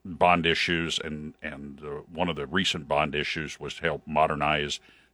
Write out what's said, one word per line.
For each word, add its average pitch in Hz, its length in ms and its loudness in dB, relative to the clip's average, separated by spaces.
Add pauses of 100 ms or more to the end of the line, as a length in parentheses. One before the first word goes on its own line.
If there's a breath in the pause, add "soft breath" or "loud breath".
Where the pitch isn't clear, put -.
bond 87 420 4
issues, 82 520 2
and, 76 440 -8
and, 71 420 -12
uh, 73 180 -8 (100)
one 87 160 -2
of 82 60 -2
the 71 120 -6
recent 82 420 0
bond 73 260 2
issues 73 460 -4
was 73 140 -8
to - 80 -14
help 78 240 0
modernize 76 760 2 (340 soft breath)